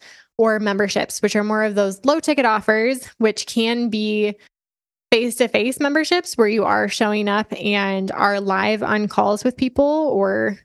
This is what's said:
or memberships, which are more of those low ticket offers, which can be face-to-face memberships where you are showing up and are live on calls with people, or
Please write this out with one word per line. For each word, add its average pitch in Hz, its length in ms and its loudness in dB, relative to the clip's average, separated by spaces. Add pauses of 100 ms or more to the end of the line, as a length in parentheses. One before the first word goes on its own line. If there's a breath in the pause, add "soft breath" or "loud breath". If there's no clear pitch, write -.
(380 loud breath)
or 220 200 2
memberships, 202 640 -2
which 208 140 0
are 208 80 2
more 214 200 0
of 208 120 -2
those 196 300 0
low 302 160 2
ticket 285 240 0
offers, 220 600 0 (120)
which 214 280 0
can 233 440 -2
be 214 440 -2 (800 soft breath)
face-to-face 233 680 0
memberships 311 560 0
where 220 100 4
you 208 160 0
are 208 240 2
showing 208 400 0
up 208 320 -2
and 196 520 -2
are 202 280 2
live 202 420 0
on 214 280 -2
calls 208 340 0
with 254 140 0
people, 262 260 0
or 220 800 0